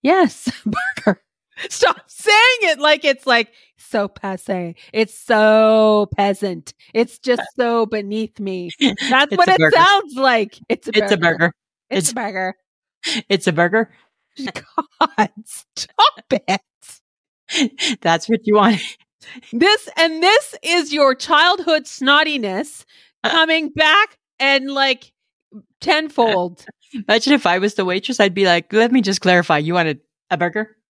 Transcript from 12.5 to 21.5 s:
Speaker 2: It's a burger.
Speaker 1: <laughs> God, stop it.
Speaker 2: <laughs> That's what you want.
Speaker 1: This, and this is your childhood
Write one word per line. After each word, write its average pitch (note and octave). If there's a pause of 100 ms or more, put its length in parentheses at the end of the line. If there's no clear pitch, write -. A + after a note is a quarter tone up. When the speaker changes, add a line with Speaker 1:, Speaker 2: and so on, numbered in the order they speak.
Speaker 2:
It's F#3+
a F3+
burger. F3 (440)
Speaker 1:
<laughs> C#4 (460)
God, - (140)
stop -
it. -
Speaker 2:
<laughs> -
That's E3
what A3
you G#3
want. G#3 (720)
Speaker 1:
This, F4
and D#4+
this G#4 (100)
is D#4
your C#4
childhood E4